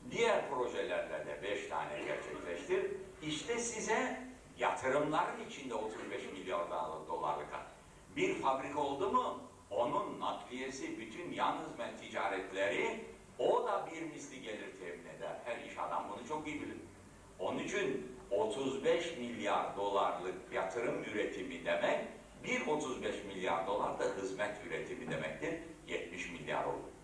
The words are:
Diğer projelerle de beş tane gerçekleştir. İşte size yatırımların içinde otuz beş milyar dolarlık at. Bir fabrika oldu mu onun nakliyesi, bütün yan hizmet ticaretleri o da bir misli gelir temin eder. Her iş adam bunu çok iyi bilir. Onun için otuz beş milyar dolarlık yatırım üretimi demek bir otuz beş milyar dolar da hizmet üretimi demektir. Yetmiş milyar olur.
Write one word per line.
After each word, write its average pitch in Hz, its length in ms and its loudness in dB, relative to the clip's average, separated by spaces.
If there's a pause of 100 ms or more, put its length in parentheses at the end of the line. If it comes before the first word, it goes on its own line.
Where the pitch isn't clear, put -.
(100)
Diğer - 400 4
projelerle 80 760 0
de 73 160 -6
beş - 260 -2
tane 76 360 -2
gerçekleştir. - 840 0 (320)
İşte 156 360 0
size 226 640 2 (380)
yatırımların 147 880 4
içinde 131 260 -6
otuz 113 360 -2
beş - 220 -4
milyar 95 380 0 (380)
dolarlık - 460 0
at. - 120 -6 (500)
Bir 180 180 4
fabrika 139 460 2
oldu 139 320 2
mu - 300 4 (280)
onun - 500 2
nakliyesi, - 800 -4
bütün 143 340 -6
yan - 300 2
hizmet 113 380 -6
ticaretleri 98 1040 0 (340)
o - 280 6
da 202 260 2
bir 165 100 -4
misli 131 400 -6
gelir 98 360 -6
temin 90 280 -8 (100)
eder. - 280 -4
Her 120 140 -2
iş - 200 -8
adam - 320 0
bunu - 180 -6
çok 151 180 -2
iyi 147 160 -2
bilir. - 140 -6 (600)
Onun - 200 0
için - 600 0 (120)
otuz 139 540 2
beş - 320 4
milyar 107 600 0
dolarlık 92 760 2
yatırım 98 520 2
üretimi 92 600 -2
demek - 440 4 (360)
bir 247 220 2
otuz 147 360 2
beş 101 220 -2
milyar 95 420 2
dolar - 320 2
da - 60 2 (180)
hizmet 98 440 -2
üretimi - 440 -4
demektir. 156 480 -2 (280)
Yetmiş - 440 -4
milyar 76 340 -2
olur. - 260 -2 (140)